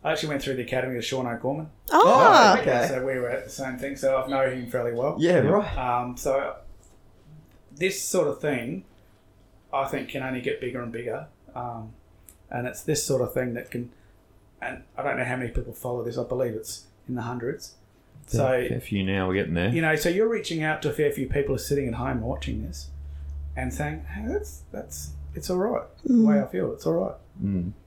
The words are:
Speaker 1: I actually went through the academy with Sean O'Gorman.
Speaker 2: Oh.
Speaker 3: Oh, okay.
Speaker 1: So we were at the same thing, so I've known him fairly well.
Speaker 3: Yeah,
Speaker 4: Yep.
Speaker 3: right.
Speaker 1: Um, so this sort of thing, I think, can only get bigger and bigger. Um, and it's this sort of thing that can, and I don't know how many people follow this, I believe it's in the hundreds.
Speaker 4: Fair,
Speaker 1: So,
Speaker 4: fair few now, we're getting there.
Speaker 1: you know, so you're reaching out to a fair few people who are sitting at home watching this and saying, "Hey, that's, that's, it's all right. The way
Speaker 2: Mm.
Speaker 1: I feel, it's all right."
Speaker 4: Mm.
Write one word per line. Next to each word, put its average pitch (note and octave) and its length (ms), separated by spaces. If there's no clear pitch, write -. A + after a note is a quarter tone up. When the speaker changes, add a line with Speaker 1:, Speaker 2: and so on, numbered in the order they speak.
Speaker 1:
I D#3 80
actually D#3 180
went C#3 120
through C3+ 120
the B2 80
academy B2+ 340
with A#2 80
Sean C3 220
O'Gorman. C#3 440
Speaker 2:
Oh. E4 120
Speaker 3:
Oh, G4+ 560
okay. B2 280
Speaker 1:
So C3 180
we C3 120
were B2 120
at B2+ 140
the - 60
same C3 280
thing, C#3 180
so C3+ 200
I've C3 120
known C3+ 240
him B2 180
fairly A#2+ 240
well. C3 240
Speaker 3:
Yeah, E3 240
Speaker 4:
Yep. C#3+ 100
Speaker 3:
right. G#3 260
Speaker 1:
Um, B2 380
so C3+ 380
this F#3 280
sort E3+ 260
of - 120
thing, D3 440
I C#3 140
think, C3+ 220
can C3 140
only C3 180
get B2+ 200
bigger B2 220
and A#2 100
bigger. B2 340
Um, A#2 380
and B2+ 160
it's - 160
this D3+ 220
sort C3 180
of A#2+ 120
thing B2 200
that - 160
can, A#2+ 200
and B2+ 220
I C3+ 60
don't C3+ 160
know B2+ 60
how B2 120
many A#2+ 140
people A2+ 220
follow B2 300
this, A#2 160
I A#2+ 60
believe B2 300
it's - 320
in B2+ 60
the A#2+ 80
hundreds. A#2+ 520
Speaker 4:
Fair, - 120
Speaker 1:
So, A#2+ 40
Speaker 4:
fair A#2+ 120
few G2 240
now, F#2+ 240
we're F#2 60
getting G2 200
there. F2+ 160
Speaker 1:
you C#3 120
know, D#3+ 140
so D3 120
you're G3+ 200
reaching G#3 340
out D#3 200
to D3 80
a - 20
fair D3 200
few C#3 160
people C#3+ 200
who C3+ 60
are A#2+ 40
sitting C#3 300
at A2+ 60
home B2+ 260
watching A#2 420
this - 280
and B2+ 160
saying, D3+ 400
"Hey, G#3 140
that's, G4+ 440
that's, - 400
it's - 160
all F3+ 80
right. A3 240
The A#3+ 220
way G#3+ 100
Speaker 2:
Mm. G3+ 80
Speaker 1:
I - 40
feel, F#3 240
it's - 140
all D#3+ 80
right." F3 200
Speaker 4:
Mm. F#2+ 300